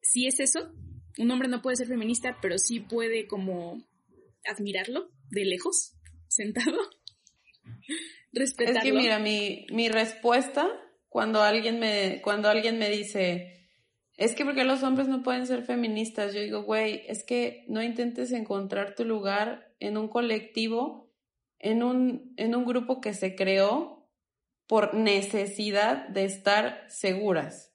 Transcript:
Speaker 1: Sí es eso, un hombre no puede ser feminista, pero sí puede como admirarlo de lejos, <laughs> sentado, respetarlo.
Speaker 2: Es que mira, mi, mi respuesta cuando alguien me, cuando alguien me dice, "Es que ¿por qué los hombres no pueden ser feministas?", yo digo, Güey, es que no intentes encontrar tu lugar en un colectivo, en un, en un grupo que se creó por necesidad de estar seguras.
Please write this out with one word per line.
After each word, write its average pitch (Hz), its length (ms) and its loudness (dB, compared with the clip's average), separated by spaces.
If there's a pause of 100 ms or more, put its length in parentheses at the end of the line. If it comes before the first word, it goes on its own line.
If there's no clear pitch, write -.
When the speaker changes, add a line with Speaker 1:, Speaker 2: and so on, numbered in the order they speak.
Speaker 1:
Sí 247 240 2
es 269 140 0
eso, 320 320 0 (480)
un 233 100 4
hombre 254 180 0
no 247 140 -2
puede 254 140 0
ser 240 120 0
feminista, 240 540 -2
pero 185 160 0
sí 226 220 0
puede 226 480 -2
como 185 600 -6 (580)
admirarlo 202 640 -4 (180)
de 202 160 -2
lejos, - 480 -2 (180)
<laughs> - 160 -20
sentado, 214 500 0 (1600)
respetarlo. 247 460 0
Speaker 2:
Es 226 60 0
que 269 80 2
mira, 233 260 4
mi, 208 520 -2
mi 233 180 0
respuesta 240 760 2 (420)
cuando 220 340 2
alguien 226 360 2
me, 208 440 0
cuando 208 260 2
alguien 226 300 2
me 208 100 2
dice, 190 760 -2 (500)
"Es 233 160 2
que 285 120 -2
¿por 277 100 0
qué 262 80 2
los 262 180 2
hombres 262 280 2
no 262 120 0
pueden 254 240 -2
ser 247 180 -2
feministas?", 220 680 -2
yo 208 80 -4
digo, 208 220 -6
Güey, 214 440 0
es 214 160 -8
que 240 440 -2
no 220 160 -2
intentes 240 480 -2
encontrar 202 640 -2
tu 233 100 -2
lugar 208 720 -2
en 208 180 -4
un 214 100 -2
colectivo, 226 1040 -2 (460)
en 226 240 2
un, 254 540 2
en 226 180 0
un 247 100 0
grupo 247 360 0
que 208 120 -4
se 190 220 -4
creó 196 640 2 (720)
por 208 220 4
necesidad 208 1120 2
de 196 160 0
estar 202 640 0
seguras. 190 880 -2